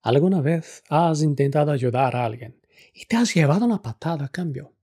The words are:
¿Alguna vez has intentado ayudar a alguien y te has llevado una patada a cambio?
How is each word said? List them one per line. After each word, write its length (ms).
¿Alguna 380
vez 480
has 340
intentado 480
ayudar 460
a 80
alguien 360
y 140
te 80
has 180
llevado 320
una 160
patada 440
a 40
cambio? 440